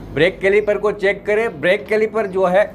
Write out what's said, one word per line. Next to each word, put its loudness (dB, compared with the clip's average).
ब्रेक 0
कैलिपर 2
को 0
चेक -2
करें। -2
ब्रेक 0
कैलिपर 0
जो 0
है 4